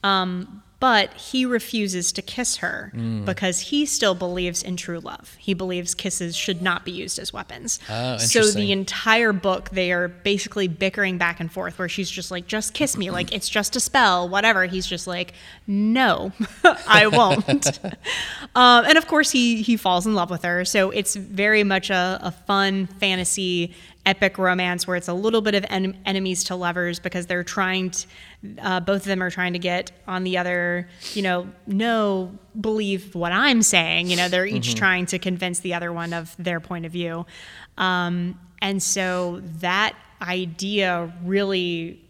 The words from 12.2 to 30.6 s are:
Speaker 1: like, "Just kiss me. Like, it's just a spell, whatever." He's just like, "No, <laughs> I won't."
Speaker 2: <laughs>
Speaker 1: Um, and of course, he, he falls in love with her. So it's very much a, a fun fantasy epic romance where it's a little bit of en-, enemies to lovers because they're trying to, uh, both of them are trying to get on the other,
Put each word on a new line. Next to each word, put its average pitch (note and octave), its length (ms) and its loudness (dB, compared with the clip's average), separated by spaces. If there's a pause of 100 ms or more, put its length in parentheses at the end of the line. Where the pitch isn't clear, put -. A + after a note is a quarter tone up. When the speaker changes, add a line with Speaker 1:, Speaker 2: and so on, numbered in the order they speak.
Speaker 1:
like, F3+ 160 -8
"Just C#4 300 -4
kiss D4 220 0
me. G3 120 -4
Like, F3+ 240 -4
it's G3+ 160 -4
just G#3 260 -2
a B3+ 40 -2
spell, F#3 500 4
whatever." G3 360 4
He's F#3 200 -4
just F3 220 -6
like, F3+ 260 -8 (320)
"No, G#3+ 640 2 (320)
<laughs> - 0 - (240)
I G#3+ 200 10
won't." G3 800 4
Speaker 2:
<laughs> F#3+ 40 -4 (680)
Speaker 1:
Um, B3 300 10
and D#4 120 8
of D#4+ 100 2
course, D4+ 220 4
he, A#3 320 2
he A3+ 160 2
falls F3+ 300 2
in G#3+ 80 2
love F3+ 160 0
with E3+ 120 -6
her. F3+ 220 0
So F#3+ 240 2
it's G3+ 260 -2
very G#3 480 2
much F#3+ 280 0
a, F#3 320 0
a F3+ 80 -4
fun G3 560 0 (120)
fantasy F3+ 760 -2 (280)
epic F#3+ 360 2
romance F3+ 480 0
where F3+ 100 -2
it's F3 120 -6
a F3 40 -2
little A3 280 0
bit G#3 120 0
of G3+ 160 2
en-, F#3+ 260 -2 (120)
enemies F#3+ 380 -2
to F#3 100 -4
lovers F3 440 -2
because F3 280 -6
they're F3+ 160 -2
trying F#3 480 -2
to, - 160 -8 (520)
uh, F#3 200 -2
both G3 220 0
of - 40 -14
them F#3+ 160 -2
are F3+ 80 0
trying F3+ 240 -2
to F3 60 -4
get F3+ 320 -2 (160)
on F#3 160 -4
the F3+ 160 0
other, F3 480 -2 (260)